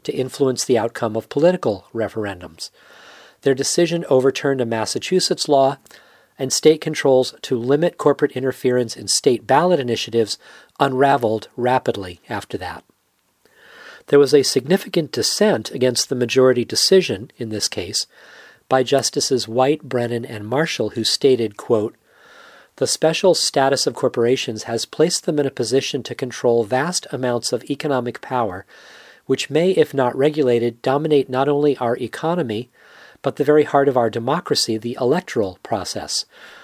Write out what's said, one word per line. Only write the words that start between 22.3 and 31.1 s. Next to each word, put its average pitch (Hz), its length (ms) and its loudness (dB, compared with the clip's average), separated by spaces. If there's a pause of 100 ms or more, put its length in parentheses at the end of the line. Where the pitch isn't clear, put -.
"The 127 100 -2
special 165 460 2
status 135 540 0
of 131 60 -4
corporations 120 680 0
has 117 220 -6
placed - 400 0
them 151 140 -2
in 139 60 2
a 135 60 -4
position 123 520 -2
to - 120 -10
control 117 500 0
vast 131 460 -2
amounts 123 420 -2
of 117 160 -2
economic 135 500 -4
power, 104 460 -4 (600)
which - 240 -2
may, 165 220 2
if 165 220 2
not 131 240 0
regulated, 127 640 0
dominate 143 480 0